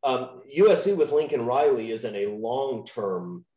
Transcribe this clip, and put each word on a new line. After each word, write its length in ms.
Um, 460
U 220
S 140
C 80
with 200
Lincoln 340
Riley 440
is 140
in 100
a 120
long-term 1160